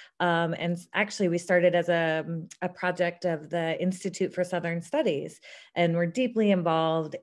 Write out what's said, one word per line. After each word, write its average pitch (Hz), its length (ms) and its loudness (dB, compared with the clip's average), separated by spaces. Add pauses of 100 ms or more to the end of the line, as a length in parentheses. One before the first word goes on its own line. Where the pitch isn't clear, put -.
(200)
Um, 170 380 2
and 175 160 -2
s-, 175 180 -10
actually, 208 360 0
we 170 100 2
started 175 360 2
as 170 140 2
a, 165 380 2 (340)
a 180 80 -2
project 175 560 -2
of 156 240 -2
the 165 320 -2
Institute 185 540 -2
for 180 100 0
Southern 170 380 -4
Studies, 170 580 -2 (340)
and 170 220 2
we're 170 80 2
deeply 220 460 2
involved 160 720 2